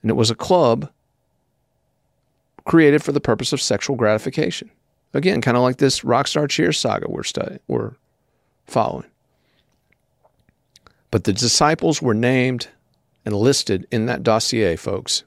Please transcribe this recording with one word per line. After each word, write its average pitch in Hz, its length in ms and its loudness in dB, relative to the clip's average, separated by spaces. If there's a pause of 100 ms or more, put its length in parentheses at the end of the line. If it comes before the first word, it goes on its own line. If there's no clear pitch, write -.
And 113 80 0
it - 40 2
was 113 140 2
a 113 60 -2
club 147 560 2 (1700)
created 151 380 4
for 147 80 -4
the 143 80 0
purpose 120 320 -2
of 135 100 -4
sexual 123 340 -2
gratification. 113 720 -2 (440)
Again, 139 280 0
kinda 123 180 2
like 127 180 2
this 135 240 2
Rockstar 139 460 0
Cheers 165 320 0
saga 69 300 -2
we're - 140 -8
studying, - 440 -8
we're 110 260 -4 (720)
following. - 440 -4 (2000)
But 107 140 0
the 101 80 2
disciples 147 680 2
were 123 120 0
named 123 560 0 (560)
and 107 100 -4
listed 107 560 0
in 110 140 0
that 120 180 -4
dossier, 110 540 2
folks. - 500 -6